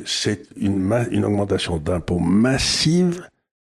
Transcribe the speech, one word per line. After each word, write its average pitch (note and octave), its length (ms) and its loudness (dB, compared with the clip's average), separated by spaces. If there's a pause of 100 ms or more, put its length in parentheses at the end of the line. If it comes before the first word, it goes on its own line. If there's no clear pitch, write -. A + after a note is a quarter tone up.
c'est - 380 -4 (120)
une G2 220 0
ma-, A2 300 0
une G#2 180 0
augmentation G2+ 520 0
d'impôts F2 420 -2
massive C3+ 1080 2 (400)